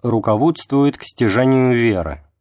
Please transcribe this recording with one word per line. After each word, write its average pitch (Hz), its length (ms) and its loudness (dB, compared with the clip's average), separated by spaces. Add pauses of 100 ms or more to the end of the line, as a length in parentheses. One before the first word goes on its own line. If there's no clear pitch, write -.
руководствует 127 960 0
к - 40 -20
стяжанию 127 720 0
веры, 90 480 -2 (180)